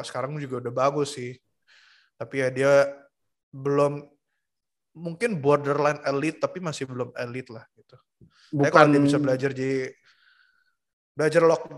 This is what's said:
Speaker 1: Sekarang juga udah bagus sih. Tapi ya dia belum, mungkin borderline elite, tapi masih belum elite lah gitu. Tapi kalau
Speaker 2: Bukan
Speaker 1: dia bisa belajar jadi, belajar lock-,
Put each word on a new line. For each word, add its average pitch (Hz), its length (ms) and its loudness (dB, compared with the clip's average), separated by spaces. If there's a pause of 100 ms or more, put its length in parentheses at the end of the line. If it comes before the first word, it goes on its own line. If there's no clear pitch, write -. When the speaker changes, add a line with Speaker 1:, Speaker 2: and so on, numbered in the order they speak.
Speaker 1:
Sekarang 135 320 -8
juga 127 240 -8
udah 120 100 -6
bagus 143 460 -2
sih. 123 160 -12 (800)
Tapi 131 320 -4
ya - 20 0
dia 135 240 2 (800)
belum, 143 560 0 (880)
mungkin 170 480 -6
borderline 143 640 2
elite, 143 320 -4
tapi 185 240 -6
masih 143 240 -8
belum 123 320 -8
elite 123 320 -10
lah 113 240 -18
gitu. - 240 -20 (560)
Tapi 143 160 2
kalau 160 160 8
Speaker 2:
Bukan 147 80 6
Speaker 1:
dia 143 80 6
bisa 143 160 2
belajar 135 320 0
jadi, 131 400 -6 (1200)
belajar 156 320 0
lock-, 160 360 2